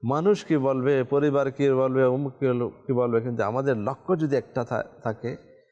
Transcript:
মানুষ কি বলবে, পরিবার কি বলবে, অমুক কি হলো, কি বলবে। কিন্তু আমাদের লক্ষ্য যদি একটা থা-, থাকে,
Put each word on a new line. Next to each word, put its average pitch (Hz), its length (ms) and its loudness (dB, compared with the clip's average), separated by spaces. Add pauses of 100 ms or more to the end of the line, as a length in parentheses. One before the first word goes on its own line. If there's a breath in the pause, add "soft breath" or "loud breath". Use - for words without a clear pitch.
মানুষ 160 420 0
কি 160 120 2
বলবে, 135 460 0
পরিবার 143 480 2
কি 139 200 2
বলবে, 131 320 2
অমুক 131 360 0
কি 135 80 0
হলো, 120 220 0
কি - 240 -6
বলবে। 120 280 2
কিন্তু 117 220 -4
আমাদের 127 340 -2
লক্ষ্য 135 420 -4
যদি 147 160 -2
একটা 123 280 -4
থা-, - 400 -6
থাকে, 117 340 -6 (340 soft breath)